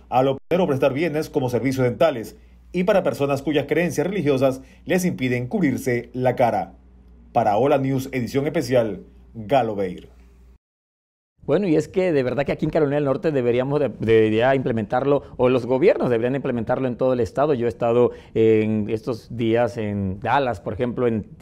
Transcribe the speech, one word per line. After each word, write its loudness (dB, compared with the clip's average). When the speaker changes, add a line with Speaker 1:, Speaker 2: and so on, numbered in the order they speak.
Speaker 1:
al 2
obtener 0
o 2
prestar 2
bienes -2
como -2
servicios 0
dentales, 0
y -2
para 2
personas -2
cuyas -2
creencias -2
religiosas 0
les 0
impiden -2
cubrirse -2
la 0
cara. 0
Para 2
Hola 4
News, -2
edición -2
especial, 0
Galo 0
Beir. -6
Speaker 2:
Bueno, 0
y 2
es 0
que 0
de 2
verdad -2
que -2
aquí -4
en -2
Carolina 0
del 0
Norte 0
deberíamos 0
de, 0
debería 4
implementarlo, 0
o 2
los 2
gobiernos 2
deberían 0
implementarlo -2
en -4
todo 0
el 0
estado. 0
Yo -2
he 0
estado 2
en 2
estos -6
días 0
en -4
Dallas, -2
por -8
ejemplo, -2
en -2